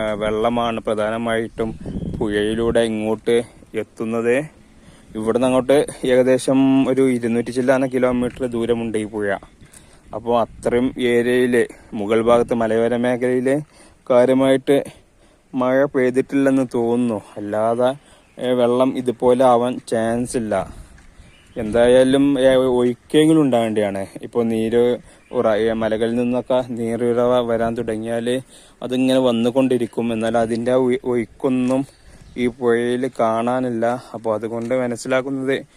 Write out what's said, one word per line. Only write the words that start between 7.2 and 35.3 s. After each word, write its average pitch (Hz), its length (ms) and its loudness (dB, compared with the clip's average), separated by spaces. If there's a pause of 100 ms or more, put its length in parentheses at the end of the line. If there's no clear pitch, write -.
ചില്ലാന 131 380 2
കിലോമീറ്റർ 123 500 0 (100)
ദൂരമുണ്ട് 117 480 -2
ഈ 107 120 -4
പുഴ. 104 140 -4 (880)
അപ്പോൾ 117 280 -2
അത്രയും 123 440 -2 (260)
ഏരിയയിൽ 123 420 2 (440)
മുകൾ 110 200 0 (100)
ഭാഗത്ത് 120 320 2
മലയോര 113 440 0
മേഖലയിൽ 127 440 -2 (600)
കാര്യമായിട്ട് 131 680 4 (840)
മഴ 127 180 2 (160)
പെയ്തിട്ടില്ലെന്ന് 135 680 0 (100)
തോന്നുന്നു. 117 420 0 (220)
അല്ലാതെ, 113 500 0 (540)
ഏ, 123 80 -2 (100)
വെള്ളം 123 300 2 (100)
ഇതുപോലെ 123 520 2
ആവാൻ 120 200 2 (180)
ചാൻസ് 120 500 -2
ഇല്ല. 104 120 -4 (1120)
എന്തായാലും, 123 600 4 (220)
ഏ, 131 80 6 (240)
ഒഴുക്കെങ്കിലും 156 680 2
ഉണ്ടാവേണ്ടിയാണ്. 104 560 0 (240)
ഇപ്പോൾ 117 260 -2
നീര് 110 320 2 (540)
ഉറ-, 110 260 2
ഏ, 113 80 0 (100)
മലകളിൽ 113 380 -2
നിന്നൊക്കെ 123 400 -2 (160)
നീരുറവ 117 560 0 (180)
വരാൻ 113 300 -2
തുടങ്ങിയാൽ 117 480 -6 (560)
അതിങ്ങനെ 131 420 0
വന്നുകൊണ്ടിരിക്കും. 120 880 0
എന്നാൽ 113 300 -2
അതിൻ്റെ 120 320 -2
ആ - 80 2
ഒഴു-, 123 260 -2
ഒഴുക്കൊന്നും 127 720 -2 (580)
ഈ 123 40 0 (120)
പുഴയിൽ 120 460 0 (140)
കാണാനില്ല. 117 680 -2 (300)
അപ്പോൾ 113 200 -4
അതുകൊണ്ട് 117 380 -6 (100)
മനസ്സിലാക്കുന്നത് 131 760 -4 (200)